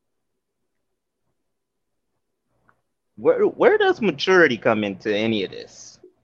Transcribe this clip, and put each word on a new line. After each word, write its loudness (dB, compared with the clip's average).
Where, 0
where 2
does 0
maturity 2
come 0
into -6
any -4
of -14
this? -20